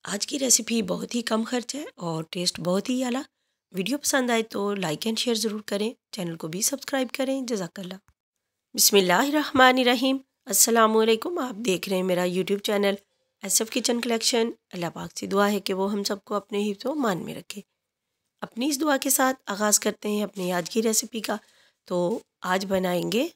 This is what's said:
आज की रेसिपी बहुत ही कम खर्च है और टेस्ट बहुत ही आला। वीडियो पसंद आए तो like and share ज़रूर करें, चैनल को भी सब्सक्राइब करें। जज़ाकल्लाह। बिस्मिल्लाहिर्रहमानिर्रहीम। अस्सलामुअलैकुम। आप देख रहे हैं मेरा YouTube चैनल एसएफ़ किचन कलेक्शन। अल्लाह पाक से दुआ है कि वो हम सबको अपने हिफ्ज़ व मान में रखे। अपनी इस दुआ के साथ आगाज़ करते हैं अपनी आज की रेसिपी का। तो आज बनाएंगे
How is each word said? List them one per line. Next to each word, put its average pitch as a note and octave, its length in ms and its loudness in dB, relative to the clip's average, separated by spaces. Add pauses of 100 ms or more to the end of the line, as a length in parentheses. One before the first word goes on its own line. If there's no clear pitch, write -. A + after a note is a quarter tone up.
आज G3+ 160 -4
की C#4+ 120 -6
रेसिपी A#3 440 2
बहुत F#3 340 -4
ही A#3+ 60 0
कम A3+ 220 0
खर्च A#3+ 320 -4
है D4 100 -8 (140)
और E3 320 -4
टेस्ट F3+ 280 -4
बहुत F3+ 300 0
ही B3+ 140 0
आला। B3 200 -2 (500)
वीडियो G3 240 -2
पसंद B3+ 340 0
आए A3+ 140 2
तो G3+ 180 -4 (120)
like E3+ 320 -2
and A3 120 -2
share A#3 160 0
ज़रूर G#3+ 280 -2
करें, G#3+ 300 -2 (200)
चैनल E3+ 220 -6
को E3 120 -8
भी F3 160 -4
सब्सक्राइब C4+ 460 -2
करें। C4+ 360 -2
जज़ाकल्लाह। F#3+ 540 -6 (760)
बिस्मिल्लाहिर्रहमानिर्रहीम। B3+ 1400 4 (280)
अस्सलामुअलैकुम। A3+ 920 4
आप B3+ 240 -6
देख F#3 260 -2
रहे F#3+ 80 0
हैं F#3 80 0
मेरा F3+ 200 2
YouTube F#3 360 -2
चैनल G3+ 360 0 (460)
एसएफ़ A3 280 0
किचन A#3+ 280 -2
कलेक्शन। A3+ 540 0 (200)
अल्लाह E3+ 160 -6
पाक E3+ 280 -12
से G3+ 100 -10
दुआ G3 200 4
है G3+ 120 0
कि G3 140 -4
वो F#3+ 140 0
हम G3+ 180 -2
सबको G#3 300 -6
अपने G3+ 280 -4
हिफ्ज़ G#3 240 -4
व C#4 100 -2
मान G#3 260 0
में - 120 -10
रखे। G3 280 -14 (760)
अपनी A#3+ 280 -4
इस C#4 100 -2
दुआ C#4+ 180 2
के C4+ 140 -2
साथ C4 380 0
आगाज़ G#3 300 2
करते G#3 300 -2
हैं G#3 140 0
अपनी F#3 300 -4
आज F3 160 -2
की A3 140 0
रेसिपी A3 380 -2
का। G#3 180 -4 (480)
तो F3+ 340 0 (240)
आज G3 220 0
बनाएंगे F#3 680 0